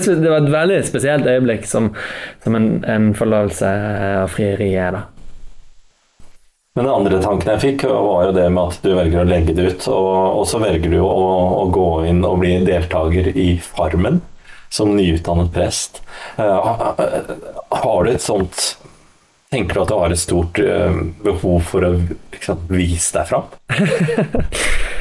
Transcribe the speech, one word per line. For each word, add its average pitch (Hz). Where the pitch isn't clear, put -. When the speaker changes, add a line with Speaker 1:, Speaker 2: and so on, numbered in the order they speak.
Speaker 1:
spe-, 180
det 160
var 156
et 143
veldig 170
spesielt 135
øyeblikk 117
som, 113
som 113
en, 110
en 107
forlovelse, 104
eh, 98
og 92
frieri 101
er 92
da. -
Speaker 2:
Men 123
den 135
andre 95
tanken 98
jeg 120
fikk, 139
var 101
jo 92
det 90
med 87
at -
du 95
velger 87
å -
legge 82
det 90
ut, -
og, 95
og 101
så 113
velger 85
du 85
å, 95
å 101
gå 92
inn 87
og 90
bli 90
deltaker 85
i 90
Farmen 90
som 104
nyutdannet 85
prest. 90
Eh, 113
ha-, 107
ha-, -
har 101
du 120
et 123
sånt, -
tenker 98
du -
at -
du 113
har 87
et 85
stort, 85
eh, 90
behov 90
for 90
å -
liksom 87
vise 85
deg -
fram? 139
Speaker 1:
<laughs> 202